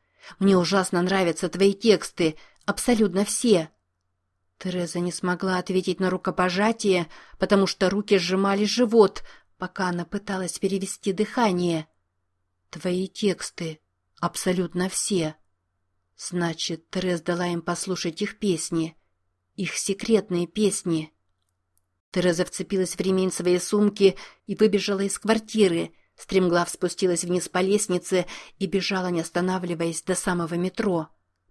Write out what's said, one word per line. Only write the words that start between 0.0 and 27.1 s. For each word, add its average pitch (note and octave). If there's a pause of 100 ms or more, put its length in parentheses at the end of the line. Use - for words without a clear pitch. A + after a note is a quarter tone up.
"Мне F#3+
ужасно F3+
нравятся F3+
твои G3
тексты, F3+ (300)
абсолютно G#3
все". F#3+ (920)
Тереза F3
не F3
смогла F3+
ответить F3+
на F#3
рукопожатие, F#3 (300)
потому F#3+
что F#3
руки G3+
сжимали G3
живот, A3 (340)
пока F#3
она F3
пыталась F#3+
перевести F#3+
дыхание. F3+ (800)
"Твои F3+
тексты, E3+ (400)
абсолютно F3
все". E3 (800)
Значит, E3+
Тереза F3+
дала F3
им E3+
послушать F3
их G#3
песни, E3 (600)
их F#3
секретные G3
песни. E3+ (1000)
Тереза F3
вцепилась F#3
в -
ремень F#3
своей F3+
сумки G3+ (300)
и G3
выбежала G3
из G3
квартиры, G3+ (220)
стремглав F3
спустилась F3+